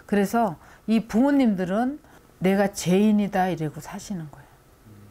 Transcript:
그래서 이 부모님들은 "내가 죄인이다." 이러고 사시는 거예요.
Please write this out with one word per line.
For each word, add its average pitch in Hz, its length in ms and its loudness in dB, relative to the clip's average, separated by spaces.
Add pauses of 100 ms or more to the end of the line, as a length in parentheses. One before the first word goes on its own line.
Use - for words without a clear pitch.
그래서 202 520 0 (280)
이 220 220 0
부모님들은 240 920 0 (400)
"내가 196 340 2
죄인이다." 196 760 2
이러고 156 320 -6
사시는 175 480 -12
거예요. 135 180 -20 (640)